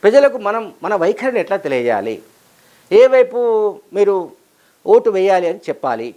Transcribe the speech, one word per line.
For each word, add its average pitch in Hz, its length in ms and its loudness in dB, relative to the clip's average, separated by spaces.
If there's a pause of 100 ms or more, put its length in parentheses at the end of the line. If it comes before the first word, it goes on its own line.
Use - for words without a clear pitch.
ప్రజలకు 254 360 4
మనం 208 440 -6
మన 190 120 -2
వైఖరిని 208 460 -2
ఎట్లా 175 160 -4
తెలియజేయాలి, 117 640 -4 (720)
ఏ 233 140 6
వైపు 233 760 -2 (120)
మీరు 190 400 -2 (540)
ఓటు 233 240 4
వేయాలి 190 380 0
అని 180 100 -6
చెప్పాలి 120 580 -8